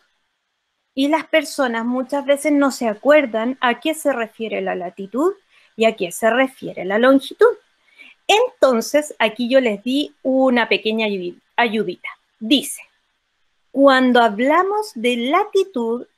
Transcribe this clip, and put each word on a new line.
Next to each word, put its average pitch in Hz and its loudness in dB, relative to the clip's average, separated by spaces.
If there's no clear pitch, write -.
Y 269 -2
las 311 -2
personas 269 -2
muchas 254 -4
veces 285 0
no 285 4
se 240 -4
acuerdan 247 0
a 240 0
qué 311 -4
se 285 -2
refiere 220 -6
la 185 -4
latitud 196 -6
y 220 0
a 220 2
qué 170 -6
se - 0
refiere 240 -4
la 196 -2
longitud. 269 4
Entonces, 302 0
aquí 226 -2
yo 269 4
les 208 -2
di 285 -4
una 262 2
pequeña 220 -2
ayudi-, 180 -6
ayudita. 214 -2
Dice, 226 -2
cuando 254 4
hablamos 320 0
de 240 -4
latitud, 269 -2